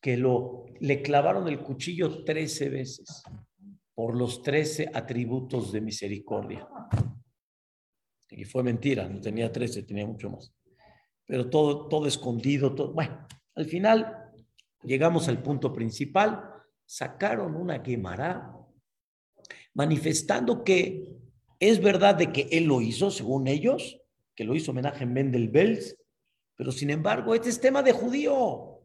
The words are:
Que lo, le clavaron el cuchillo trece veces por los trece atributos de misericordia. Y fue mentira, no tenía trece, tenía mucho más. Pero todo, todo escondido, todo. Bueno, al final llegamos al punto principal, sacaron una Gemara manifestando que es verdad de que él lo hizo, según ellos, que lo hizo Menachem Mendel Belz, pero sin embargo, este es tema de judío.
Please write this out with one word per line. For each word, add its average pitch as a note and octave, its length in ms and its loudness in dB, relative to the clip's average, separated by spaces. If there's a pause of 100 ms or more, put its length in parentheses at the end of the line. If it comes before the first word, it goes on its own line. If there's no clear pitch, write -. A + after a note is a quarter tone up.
Que B2+ 160 0
lo, B2 480 0 (140)
le C#3 240 0
clavaron E3 440 2
el C#3+ 120 -4
cuchillo E3 640 -4
trece D#3 460 -4
veces C3 540 -10 (680)
por A#2 240 -4
los A#2+ 240 -2
trece D3+ 500 0
atributos B2 800 -4
de G#2+ 80 -4
misericordia. G#2 880 -8 (1600)
Y G#2 140 -14
fue B2+ 180 -2
mentira, A#2+ 440 0
no G2 140 -10
tenía A2+ 300 -4
trece, A#2 320 -6
tenía G#2 240 -6
mucho G#2 240 -10
más. - 200 -18 (760)
Pero B2 240 -2
todo, D3 360 2
todo D3+ 200 0
escondido, C3 680 0
todo. - 200 -4
Bueno, - 340 -6 (280)
al D#3 100 -4
final G#3 520 2 (680)
llegamos D#3 440 2
al A#2+ 160 0
punto C3+ 280 -2
principal, D3 720 0 (440)
sacaron G3+ 680 -4
una E3+ 280 -4
Gemara A#2+ 720 -6 (1200)
manifestando D#3+ 880 0
que - 420 2 (540)
es G3+ 220 6
verdad G3 340 8
de E3 160 2
que C#3 200 0
él E3 140 4
lo C3+ 160 6
hizo, A2+ 300 0
según C3 360 -2
ellos, D3+ 540 0 (340)
que A2 100 -6
lo A2 100 0
hizo C#3 180 -2
Menachem B2+ 380 -2
Mendel B2 380 2
Belz, F#3+ 480 4 (580)
pero C3 160 -6
sin C#3 180 -4
embargo, G#3 460 2
este A#3 140 0
es - 100 -2
tema C4+ 240 4
de C4 80 8
judío. B3+ 920 0